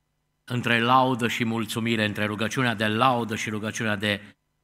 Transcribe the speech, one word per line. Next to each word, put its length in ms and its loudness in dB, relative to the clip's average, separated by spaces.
între 360 0
laudă 480 4
și 180 -2
mulțumire, 600 0
între 200 -2
rugăciunea 480 0
de 140 0
laudă 480 2
și 140 -6
rugăciunea 460 -4
de 260 -2